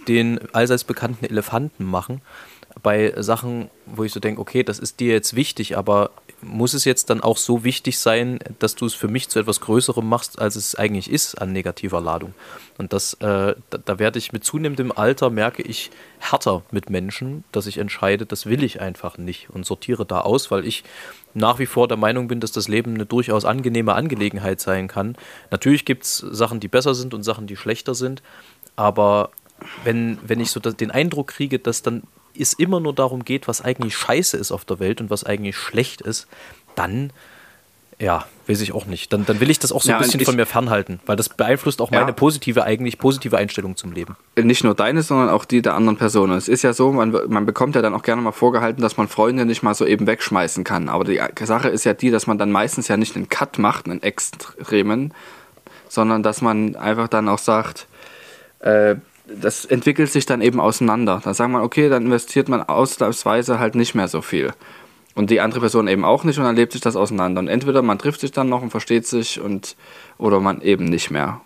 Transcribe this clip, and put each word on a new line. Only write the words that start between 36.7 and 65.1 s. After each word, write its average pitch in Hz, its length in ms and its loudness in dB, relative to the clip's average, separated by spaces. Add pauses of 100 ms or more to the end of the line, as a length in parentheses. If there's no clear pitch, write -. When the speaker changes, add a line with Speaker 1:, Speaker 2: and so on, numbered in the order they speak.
Speaker 1:
dann, 113 360 -4 (880)
ja, 87 260 0 (200)
weiß 104 160 0
ich 95 120 -6
auch 101 120 -6
nicht. 92 260 -8
Dann, 104 140 0
dann 104 140 2
will 127 100 4
ich 156 80 4
das - 140 -2
auch 139 100 -2
so - 80 0
ein 117 40 4
Speaker 2:
Ja, 113 40 2
und 117 60 2
Speaker 1:
bisschen 123 160 2
Speaker 2:
ich 123 80 4
Speaker 1:
von 127 80 4
mir 117 100 4
fernhalten, 107 640 0
weil 104 80 2
das 107 140 -2
beeinflusst 131 520 0
auch 117 100 -2
Speaker 2:
Ja. 123 100 4
Speaker 1:
meine 135 120 0
positive, 131 500 2
eigentlich 110 360 -2
positive 135 380 2
Einstellung 95 380 -2
zum 90 160 -10
Leben. 85 260 -10 (180)
Speaker 2:
Nicht 117 280 4
nur 104 120 4
deine, 131 260 2
sondern 131 280 2
auch 101 160 2
die 120 180 2
der 104 100 4
anderen 110 240 4
Personen. 101 400 4
Es - 100 -4
ist 113 140 2
ja 123 120 4
so, 131 180 4
man, 113 200 2 (160)
man 104 200 2
bekommt 127 280 0
ja 123 60 4
dann 107 140 2
auch 110 80 -4
gerne 120 180 0
mal 110 120 -2
vorgehalten, 120 500 2
dass 110 140 0
man 107 100 2
Freunde 123 380 2
nicht 113 180 0
mal 107 100 4
so 110 140 0
eben 104 180 4
wegschmeißen 95 580 0
kann. 87 260 -2
Aber 87 160 0
die 95 140 0 (240)
Sache 113 260 0
ist 104 160 -2
ja 104 100 4
die, 123 160 2
dass 110 160 2
man 110 100 2
dann 104 140 0
meistens 104 360 0
ja 101 100 2
nicht 107 180 0
einen 95 140 -6
Cut - 280 -4
macht, 104 300 0
einen 87 160 -8
extremen, 107 1080 -2 (800)
sondern 113 320 2
dass 107 220 0
man 107 320 0
einfach 110 320 0
dann 107 220 2
auch 101 100 2
sagt, - 480 0 (720)
äh, 107 360 4 (340)
das 104 360 -4
entwickelt 143 460 2
sich 139 140 2
dann 123 160 0
eben 120 180 4
auseinander. 107 640 2
Dann 98 100 -2
sagt 120 180 2
man, 123 100 2
okay, 147 280 4
dann 123 160 4
investiert 123 420 2
man 123 140 0
ausnahmsweise 117 960 2
halt 117 160 0
nicht 117 200 2
mehr 98 120 2
so - 140 -4
viel. - 320 -2 (640)